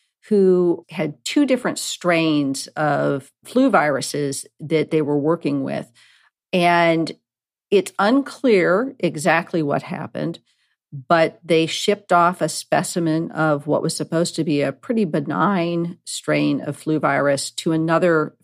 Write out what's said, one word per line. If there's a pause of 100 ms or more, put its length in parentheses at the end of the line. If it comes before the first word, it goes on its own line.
(300)
who
had
two
different
strains
of (120)
flu
viruses (140)
that
they
were
working
with. (600)
And (580)
it's
unclear
exactly
what
happened, (520)
but
they
shipped
off
a
specimen
of
what
was
supposed
to
be
a
pretty
benign
strain
of
flu
virus
to
another